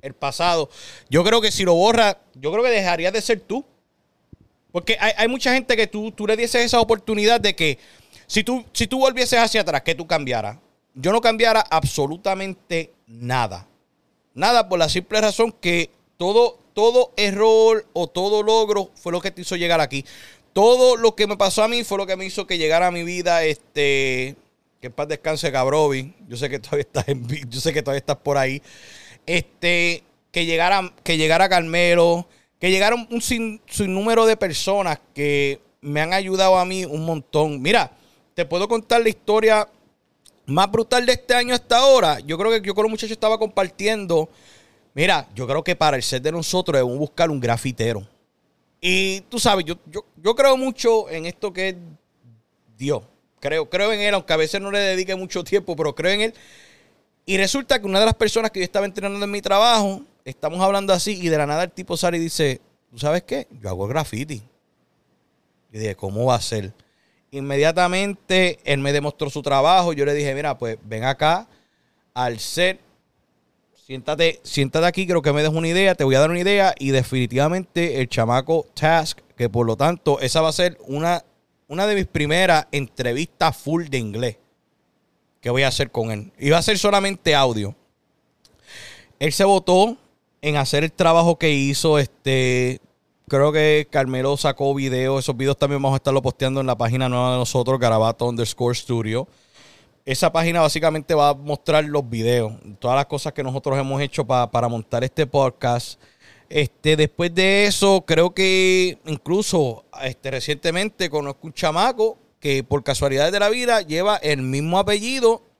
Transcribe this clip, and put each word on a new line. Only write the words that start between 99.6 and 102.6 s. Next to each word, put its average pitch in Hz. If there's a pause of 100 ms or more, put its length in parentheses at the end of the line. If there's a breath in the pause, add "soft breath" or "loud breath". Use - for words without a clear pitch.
Esa -
página 165
básicamente 156
va 147
a 143
mostrar 147
los 147
videos, 117 (260)